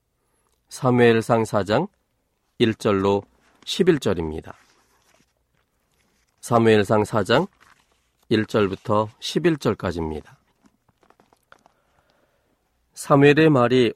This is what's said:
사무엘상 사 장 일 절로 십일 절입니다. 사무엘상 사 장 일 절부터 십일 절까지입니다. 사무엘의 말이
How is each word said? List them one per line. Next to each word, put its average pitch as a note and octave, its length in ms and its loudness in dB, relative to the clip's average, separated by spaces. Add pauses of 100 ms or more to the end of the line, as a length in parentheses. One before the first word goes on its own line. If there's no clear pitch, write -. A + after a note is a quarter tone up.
(720)
사무엘상 A#2 760 2
사 G#2+ 180 -4
장 A2+ 260 -2 (720)
일 A2 160 0
절로 G2+ 480 -2 (420)
십일 E3+ 340 -2
절입니다. E2 560 -4 (1900)
사무엘상 A2 640 2
사 G#2 180 -4
장 B2 240 0 (840)
일 G#2+ 160 0
절부터 G#2+ 640 -4 (100)
십일 D#3+ 380 -4
절까지입니다. E2 800 -8 (2500)
사무엘의 D3 560 4
말이 B2 460 2